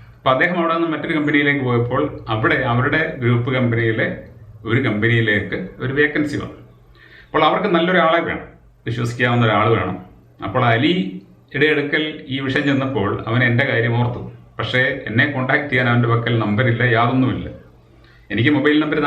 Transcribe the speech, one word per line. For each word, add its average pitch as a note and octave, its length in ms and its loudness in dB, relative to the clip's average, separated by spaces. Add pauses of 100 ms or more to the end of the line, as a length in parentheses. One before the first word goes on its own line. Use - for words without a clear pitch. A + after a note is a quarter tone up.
(180)
അപ്പോൾ C3+ 160 0
അദ്ദേഹം F3 260 0
അവിടെ E3 160 0
നിന്ന് E3 160 0
മറ്റൊരു D3+ 260 -2
കമ്പനിയിലേക്ക് C#3+ 500 2
പോയപ്പോൾ A#2+ 340 0 (320)
അവിടെ D3 220 0 (160)
അവരുടെ C#3+ 280 0 (220)
ഗ്രൂപ്പ് A#2 340 0
കമ്പനിയിലെ A#2 500 0 (640)
ഒരു A2+ 180 2
കമ്പനിയിലേക്ക് G#2+ 720 0 (240)
ഒരു B2 160 -4
വേക്കൻസി D3 440 0
വന്നു. - 160 -12 (680)
അപ്പോൾ D#3 220 0
അവർക്ക് D#3+ 280 0
നല്ലൊരാളെ E3+ 520 2
വേണം, - 180 -8 (400)
വിശ്വസിക്കാവുന്ന A#2+ 600 0
ഒരാൾ G#2 180 2 (100)
വേണം. F#2 200 -2 (500)
അപ്പോൾ B2 160 0 (100)
അലിയുടെ D#3 1040 -2
അടുക്കൽ D3 300 -2 (300)
ഈ C#3 120 -2
വിഷയം C#3+ 240 0
ചെന്നപ്പോൾ C3 400 0 (180)
അവൻ A#2 120 0 (100)
എൻ്റെ A#2 200 2
കാര്യം A#2 300 0
ഓർത്തു. A2+ 220 -2 (360)
പക്ഷേ B2+ 240 0 (280)
എന്നെ C3 160 2 (100)
കോൺടാക്ട് C3+ 340 -2
ചെയ്യാൻ B2+ 220 0
അവൻ്റെ A#2+ 220 2
പക്കൽ A#2+ 200 0 (100)
നമ്പറില്ല, A2+ 380 0 (140)
യാതൊന്നുമില്ല. A#2 520 2 (840)
എനിക്ക് A#2 260 2
മൊബൈൽ D3 260 2
നമ്പർ D3+ 220 -2